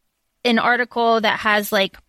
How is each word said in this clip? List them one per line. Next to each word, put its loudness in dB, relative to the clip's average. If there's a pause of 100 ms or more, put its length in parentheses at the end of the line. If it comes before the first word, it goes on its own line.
(440)
an 2
article 0
that -2
has, 0
like, -2 (120)